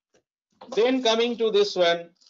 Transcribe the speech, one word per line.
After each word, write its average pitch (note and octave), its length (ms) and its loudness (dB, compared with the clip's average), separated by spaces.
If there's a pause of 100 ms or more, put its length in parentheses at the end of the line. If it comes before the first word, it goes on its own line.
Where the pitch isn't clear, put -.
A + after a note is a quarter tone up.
(760)
Then B3+ 280 0
coming A#3 360 0
to A3+ 120 0
this G3+ 260 0
one, E3+ 340 0 (200)